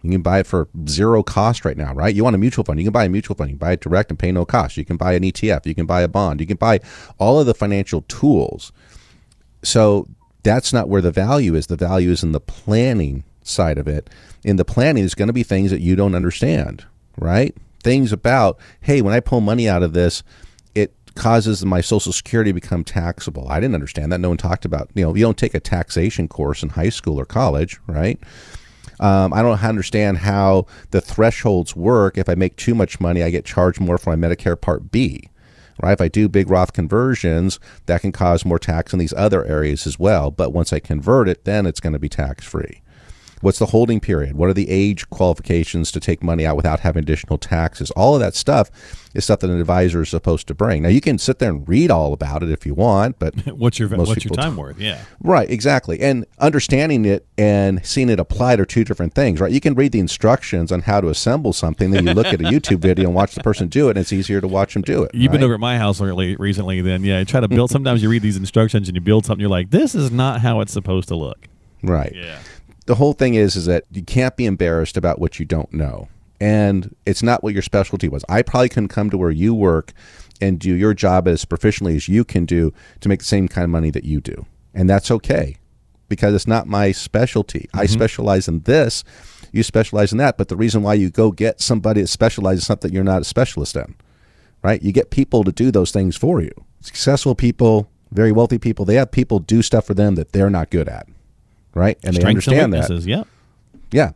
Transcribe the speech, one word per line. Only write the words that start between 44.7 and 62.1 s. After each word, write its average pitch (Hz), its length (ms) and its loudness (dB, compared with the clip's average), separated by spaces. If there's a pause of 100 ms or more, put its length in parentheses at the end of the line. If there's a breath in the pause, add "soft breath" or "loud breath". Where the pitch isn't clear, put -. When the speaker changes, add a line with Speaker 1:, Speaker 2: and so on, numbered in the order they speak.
Speaker 1:
age 98 400 -2
qualifications 85 840 -2
to - 80 -6
take - 220 -2
money 82 240 -2
out 78 100 0
without 78 240 0
having 80 220 0
additional 76 340 -4
taxes? - 540 -4
All 120 240 4
of 135 60 2
that 95 140 -2
stuff 135 360 0 (420 loud breath)
is - 120 -6
stuff 104 160 2
that 92 100 -2
an 87 100 0
advisor 87 400 2
is 78 80 -4
supposed 82 400 -2
to 73 60 -8
bring. 92 280 0
Now, 82 60 2
you 120 140 4
can 135 160 0
sit - 200 -2
there 113 120 0
and 71 180 -6
read 143 220 4
all 78 240 2
about 73 280 -6
it 82 80 -4
if - 140 -4
you 71 80 -4
want, 104 460 0
but 80 160 -4 (120)
Speaker 2:
<laughs> 135 120 -8
What's 117 200 0
your 110 100 -2
va-, 92 100 -2
Speaker 1:
most 87 100 0
Speaker 2:
what's 113 160 -2
your 107 60 -6
Speaker 1:
people 131 120 -4
Speaker 2:
time 160 140 -4
Speaker 1:
don't. - 80 -
Speaker 2:
worth? 71 160 -16
Yeah. 104 220 -8 (200)
Speaker 1:
Right, 170 280 2
exactly. 123 500 -2
And 131 240 0 (140)
understanding 143 640 2
it 101 220 0 (100)
and 101 480 2
seeing 131 240 0
it 107 100 2
applied 113 400 0
are 95 60 2
two 113 200 0
different - 300 -4
things, 113 240 0
right? 92 140 0
You 139 80 2
can 147 140 0
read 131 180 2
the 107 80 0
instructions 92 720 0
on 90 80 -2
how 101 220 0
to 85 80 0
assemble 120 420 0
something, 85 380 -2
then 95 160 2
you 87 80 2